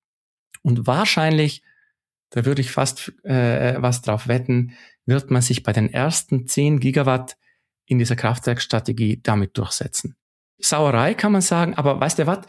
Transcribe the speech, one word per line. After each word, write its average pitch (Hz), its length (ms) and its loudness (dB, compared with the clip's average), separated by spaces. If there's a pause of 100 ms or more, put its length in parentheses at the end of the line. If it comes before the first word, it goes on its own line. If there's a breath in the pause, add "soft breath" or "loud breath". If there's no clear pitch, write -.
(640)
Und 120 240 0
wahrscheinlich, 156 760 2 (680 soft breath)
da 120 140 -2
würde 139 160 0
ich 123 100 -2
fast, - 420 -4 (120)
äh, 127 580 0
was 123 180 0
drauf 110 280 -4
wetten, 123 460 0 (320 loud breath)
wird 135 260 0
man 127 100 2
sich 123 220 -2
bei 120 80 0
den - 200 0
ersten 131 540 -2
zehn 147 320 2
Gigawatt 131 580 0 (500)
in 127 120 0
dieser 120 160 0
Kraftwerkstrategie 117 1080 -2
damit 101 380 -2
durchsetzen. - 560 -6 (460)
Sauerei 151 540 2
kann 208 180 2
man 196 80 4
sagen, 170 340 2
aber 139 240 2
weißt 147 220 0
du 147 80 0
was? 190 200 -2